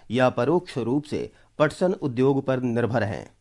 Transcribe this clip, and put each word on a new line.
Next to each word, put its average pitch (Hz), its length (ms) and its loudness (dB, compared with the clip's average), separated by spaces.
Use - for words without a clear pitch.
या 127 200 4
परोक्ष 156 480 0
रूप 123 260 -2
से - 240 -6
पटसन 180 340 2
उद्योग 135 520 0
पर 131 160 0
निर्भर 117 420 0
हैं। 85 260 -6